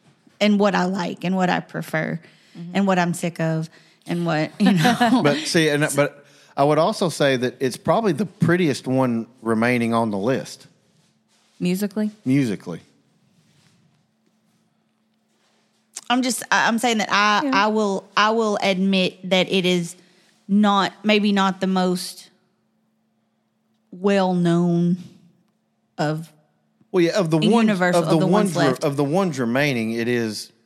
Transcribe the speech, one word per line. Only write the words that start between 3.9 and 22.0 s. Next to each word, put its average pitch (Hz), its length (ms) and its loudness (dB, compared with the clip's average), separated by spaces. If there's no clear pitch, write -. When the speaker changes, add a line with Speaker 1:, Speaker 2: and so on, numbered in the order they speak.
Speaker 1:
and 170 180 -4
what, 156 240 -2
you 196 120 4
know. 233 480 2
Speaker 3:
<laughs> - 20 -2
But 143 140 2
see, 160 220 2
and, 147 260 0
but 143 300 -2
I 143 80 2
would 147 140 2
also 185 300 0
say 135 280 0
that 120 240 -2
it's 127 160 -2
probably 202 360 0
the 135 140 -2
prettiest 165 640 0
one 123 400 0
remaining 117 520 0
on 117 160 0
the 101 80 -4
list. 113 480 -4
Speaker 2:
Musically? 202 500 -4
Speaker 3:
Musically. 110 560 -2
Speaker 1:
I'm 247 120 0
just, 247 280 -4
I, 160 160 2
I'm 220 120 0
saying 233 200 -2
that - 140 -4
I, 208 320 2
Speaker 2:
Yeah. 269 100 -4
Speaker 1:
I 202 140 2
will, 208 480 -2
I 214 140 2
will 226 320 0
admit 190 560 0
that 185 220 2
it 185 140 0
is 175 280 0
not, 202 440 2
maybe 214 280 2
not 190 280 0
the 190 60 -2
most 185 640 -2